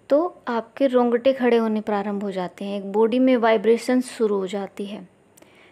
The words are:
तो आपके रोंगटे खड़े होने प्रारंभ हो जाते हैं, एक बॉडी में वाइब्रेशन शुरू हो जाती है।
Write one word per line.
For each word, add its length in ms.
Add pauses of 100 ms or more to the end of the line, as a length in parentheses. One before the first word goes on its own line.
तो 380
आपके 400
रोंगटे 460
खड़े 240
होने 240
प्रारंभ 420
हो 80
जाते 340
हैं, 140
एक 120
बॉडी 280
में 180
वाइब्रेशन 640
शुरू 360
हो 100
जाती 380
है। 240 (600)